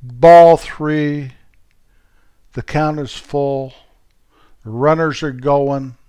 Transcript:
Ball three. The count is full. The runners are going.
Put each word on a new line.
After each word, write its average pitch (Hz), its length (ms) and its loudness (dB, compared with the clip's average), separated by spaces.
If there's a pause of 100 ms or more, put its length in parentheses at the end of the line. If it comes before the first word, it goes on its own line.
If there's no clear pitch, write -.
Ball 165 560 6
three. 147 760 -6 (1200)
The 123 100 -12
count 151 380 -6
is 139 140 -12
full. 139 600 -8 (880)
The 110 60 -16
runners 156 520 -2
are 147 100 -8
going. 139 640 -4 (120)